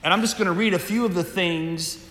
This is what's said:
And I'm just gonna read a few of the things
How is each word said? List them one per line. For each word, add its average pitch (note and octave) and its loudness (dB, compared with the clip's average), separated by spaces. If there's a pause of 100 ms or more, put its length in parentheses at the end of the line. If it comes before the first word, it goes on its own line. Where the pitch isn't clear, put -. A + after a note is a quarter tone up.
And E3 4
I'm G#3 4
just A3 0
gonna G3 2
read G3+ 2
a E3+ 2
few A3+ 0
of F#3 0
the F3 2
things E3 -2